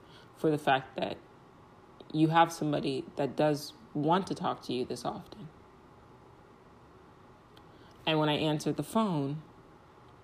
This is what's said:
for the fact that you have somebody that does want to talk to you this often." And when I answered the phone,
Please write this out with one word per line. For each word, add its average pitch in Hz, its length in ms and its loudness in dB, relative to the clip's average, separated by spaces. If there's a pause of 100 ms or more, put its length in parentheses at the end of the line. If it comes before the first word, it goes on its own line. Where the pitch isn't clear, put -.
(360)
for 160 140 2
the 147 80 4
fact 139 380 0
that - 220 -6 (920)
you 156 180 2
have 165 220 6
somebody 143 540 -2 (120)
that 139 180 -2
does 151 380 0 (200)
want 165 340 2
to 139 80 -6
talk - 280 -4
to - 100 -6
you 123 120 -2
this 123 200 -8
often." - 420 -10 (2500)
And 156 140 2
when 151 100 4
I 151 40 4
answered 151 440 0
the 147 60 -2
phone, 156 580 -2 (840)